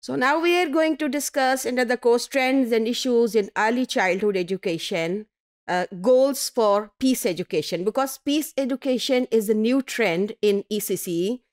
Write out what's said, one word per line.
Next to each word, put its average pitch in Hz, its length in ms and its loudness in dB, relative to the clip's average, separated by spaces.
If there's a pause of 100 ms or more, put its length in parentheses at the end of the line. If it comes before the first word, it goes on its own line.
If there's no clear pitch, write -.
So 254 160 -8
now 285 240 2
we 349 160 2
are 359 120 2
going 320 300 2
to 302 100 -2
discuss 269 580 -2
under 247 180 0
the 240 120 -2
course 240 300 2
trends 262 460 0
and 226 140 2
issues 240 480 0
in 208 220 0
early 240 280 0
childhood 196 520 0
education, 180 880 -4 (400)
uh, 180 200 -2 (140)
goals 254 480 4
for 208 500 2
peace 254 280 0
education, 170 580 -4
because 262 340 -2
peace 294 380 -2
education 254 760 -2
is 220 200 2
a 220 40 4
new 240 280 2
trend 202 580 -2
in 202 300 2
E 214 100 -2
C 190 160 -4
C. 185 460 -4 (100)